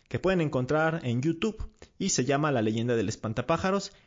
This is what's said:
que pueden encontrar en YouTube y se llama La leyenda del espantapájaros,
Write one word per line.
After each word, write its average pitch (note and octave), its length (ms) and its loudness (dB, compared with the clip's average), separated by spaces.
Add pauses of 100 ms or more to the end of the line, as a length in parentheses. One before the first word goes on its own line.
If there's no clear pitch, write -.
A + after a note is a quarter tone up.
que - 100 -4
pueden F#3 220 2
encontrar D3+ 640 0
en B2 180 0
YouTube E3 480 -2 (280)
y F#3+ 120 -2
se C3 140 0
llama C#3+ 280 2
La A#2 100 2
leyenda A2+ 340 0
del G2+ 120 2
espantapájaros, E3 840 -2 (140)